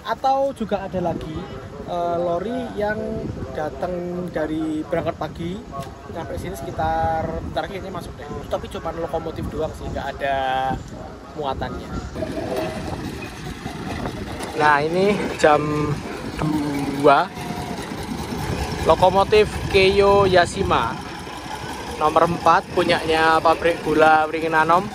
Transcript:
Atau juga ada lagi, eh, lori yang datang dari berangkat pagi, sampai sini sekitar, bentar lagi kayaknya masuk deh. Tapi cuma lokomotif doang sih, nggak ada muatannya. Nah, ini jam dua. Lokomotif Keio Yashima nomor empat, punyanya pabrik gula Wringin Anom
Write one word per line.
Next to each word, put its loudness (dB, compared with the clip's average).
Atau 2
juga -4
ada -4
lagi, -4
eh, 0
lori -2
yang 0
datang -4
dari -2
berangkat -2
pagi, -6
sampai -8
sini -8
sekitar, 0
bentar -4
lagi -6
kayaknya -8
masuk -8
deh. -12
Tapi -2
cuma -6
lokomotif -4
doang -4
sih, -8
nggak -6
ada 0
muatannya. -4
Nah, 6
ini 2
jam 6
dua. 2
Lokomotif 6
Keio 6
Yashima 2
nomor 4
empat, 4
punyanya 4
pabrik 4
gula 8
Wringin -2
Anom 6